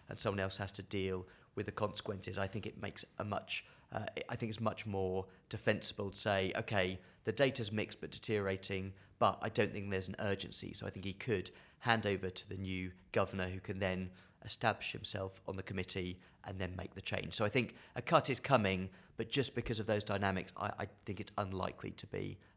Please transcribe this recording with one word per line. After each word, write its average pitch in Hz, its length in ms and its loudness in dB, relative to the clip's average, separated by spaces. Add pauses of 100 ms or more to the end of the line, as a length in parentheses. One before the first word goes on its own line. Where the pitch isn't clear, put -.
and - 80 -8
someone 101 220 2
else 95 180 0
has 98 160 -2
to 98 100 -6
deal 95 440 -2 (280)
with 104 100 -2
the 101 60 -4
consequences. 98 680 -2
I 98 100 2
think 101 180 -6
it - 160 -10
makes - 240 -6 (120)
a - 60 -2
much, - 420 -4 (260)
uh, 107 140 -4 (240)
I 120 60 -4
think 120 140 -2
it's 107 120 -4
much 107 240 -2
more 95 400 0 (240)
defensible 104 640 2
to - 60 -2
say, 98 380 4
"Okay, 92 440 2 (260)
the 110 60 2
data's 120 400 4
mixed - 300 -2
but - 100 -8
deteriorating, 98 800 -2 (240)
but 104 240 6
I 110 80 -2
don't 110 240 2
think 101 160 -4
there's 95 200 0
an 95 100 -8
urgency." 98 540 -2
So - 140 -4
I - 20 -4
think 95 160 -8
he 98 80 -2
could 92 380 -2 (280)
hand 113 260 2
over 95 240 0
to - 200 -4
the 95 80 -6
new 92 340 -4 (200)
governor, 95 360 0
who 92 120 -6
can 95 200 -6
then 92 320 0 (340)
establish - 460 0
himself 98 560 -2
on 95 80 -4
the 95 80 -6
committee 92 560 -2 (260)
and 95 140 -6
then 90 180 -2
make 92 180 -8
the 98 60 -10
change. 98 320 -2
So 110 100 4
I 104 60 4
think 120 260 2 (200)
a 123 60 -2
cut - 280 6
is 127 100 2
coming, 95 500 4 (280)
but 113 120 -4
just - 240 4
because 113 260 0
of 104 60 -2
those 104 180 4
dynamics, 98 520 0
I, 104 240 -2
I 101 80 -4 (180)
think 98 140 -6
it's - 180 -8
unlikely 95 540 -2
to - 160 -8
be, - 300 -4 (200)